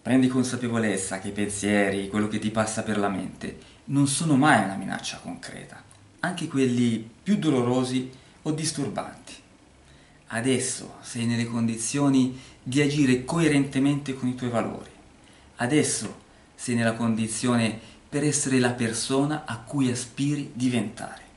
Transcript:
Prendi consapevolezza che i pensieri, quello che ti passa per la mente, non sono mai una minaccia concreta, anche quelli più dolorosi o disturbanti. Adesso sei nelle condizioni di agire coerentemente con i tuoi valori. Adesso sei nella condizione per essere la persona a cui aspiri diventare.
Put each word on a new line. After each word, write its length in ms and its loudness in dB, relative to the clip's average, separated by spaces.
Prendi 280 4
consapevolezza 880 -2
che 100 -8
i 40 -8
pensieri, 760 0
quello 200 0
che 100 -4
ti 120 -2
passa 320 -2
per 160 -2
la 100 0
mente, 500 -8
non 200 4
sono 300 2
mai 280 6
una 120 -4
minaccia 420 -8
concreta, 640 -14
anche 260 -4
quelli 600 2
più 140 2
dolorosi 720 2
o 100 -2
disturbanti. 840 -6
Adesso 720 -2
sei 240 -4
nelle 200 0
condizioni 920 2
di 180 0
agire 440 4
coerentemente 920 2
con 140 -4
i 60 -2
tuoi 140 -4
valori. 420 -4
Adesso 640 0
sei 220 -4
nella 180 2
condizione 840 0
per 140 -2
essere 380 2
la 100 4
persona 720 0
a 140 -6
cui 320 0
aspiri 640 -4
diventare. 680 -2